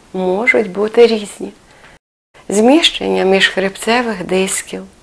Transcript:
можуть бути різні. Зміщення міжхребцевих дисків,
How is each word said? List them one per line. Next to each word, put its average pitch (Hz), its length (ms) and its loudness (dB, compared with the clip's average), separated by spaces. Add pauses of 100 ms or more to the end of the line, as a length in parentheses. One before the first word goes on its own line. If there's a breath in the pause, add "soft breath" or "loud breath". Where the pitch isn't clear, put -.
(120)
можуть 196 580 0
бути 214 360 2
різні. 208 460 -4 (960 soft breath)
Зміщення 202 760 2
міжхребцевих 190 1000 -2
дисків, 190 600 -4 (180)